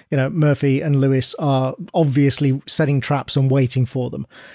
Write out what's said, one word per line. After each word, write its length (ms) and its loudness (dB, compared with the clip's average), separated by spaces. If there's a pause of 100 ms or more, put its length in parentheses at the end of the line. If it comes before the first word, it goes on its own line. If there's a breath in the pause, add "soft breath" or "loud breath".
(100)
you 60 0
know, 140 0
Murphy 500 2
and 200 0
Lewis 400 0
are 340 0 (200)
obviously 720 2
setting 340 0
traps 360 -4
and 140 2
waiting 360 2
for 240 -6
them. 160 -10 (280 loud breath)